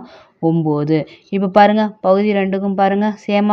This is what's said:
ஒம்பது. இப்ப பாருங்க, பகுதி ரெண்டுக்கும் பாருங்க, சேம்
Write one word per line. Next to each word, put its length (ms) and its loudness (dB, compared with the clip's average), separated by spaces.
ஒம்பது. 500 0
இப்ப 280 -2
பாருங்க, 260 4
பகுதி 320 2
ரெண்டுக்கும் 480 -2
பாருங்க, 260 0
சேம் 280 0